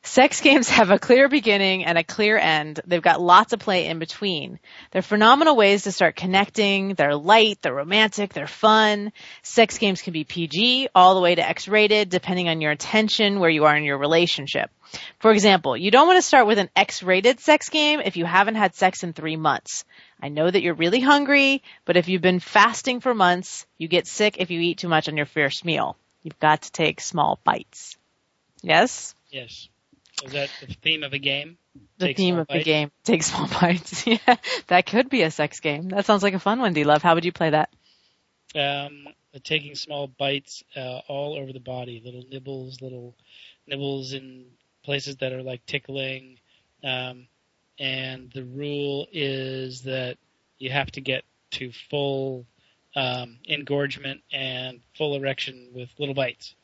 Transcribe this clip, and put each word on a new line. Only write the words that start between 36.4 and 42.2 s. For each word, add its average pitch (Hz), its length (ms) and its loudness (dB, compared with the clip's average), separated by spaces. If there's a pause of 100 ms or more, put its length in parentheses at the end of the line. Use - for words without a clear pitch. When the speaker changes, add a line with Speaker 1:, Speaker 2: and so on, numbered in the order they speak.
Speaker 1:
one, 208 120 0
D-Love. 151 300 2
How 170 140 4
would 170 80 -2
you 175 80 -4
play 160 180 -2
that? 151 180 0 (840)
Speaker 2:
Um, 143 540 -8 (340)
taking 147 320 -8
small 143 320 -10
bites, 139 560 -8 (140)
uh, 127 320 -12
all 147 280 -10
over 135 160 -14
the 131 80 -18
body. 123 420 -14
Little 123 280 -20